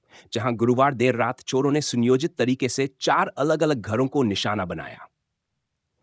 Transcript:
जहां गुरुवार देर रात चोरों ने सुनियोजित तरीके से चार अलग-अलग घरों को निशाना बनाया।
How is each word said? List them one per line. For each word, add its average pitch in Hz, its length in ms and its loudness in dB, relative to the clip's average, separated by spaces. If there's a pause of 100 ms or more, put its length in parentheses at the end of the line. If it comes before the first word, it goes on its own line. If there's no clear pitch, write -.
(320)
जहां 113 240 -2
गुरुवार 123 380 2
देर 123 200 2
रात 120 260 -4
चोरों 135 320 0
ने 151 80 2
सुनियोजित 127 560 0
तरीके 127 320 0
से 135 220 -2 (100)
चार 160 280 2
अलग-अलग 151 520 0
घरों 110 260 0
को 139 160 0
निशाना 104 420 0
बनाया। 87 440 -10 (960)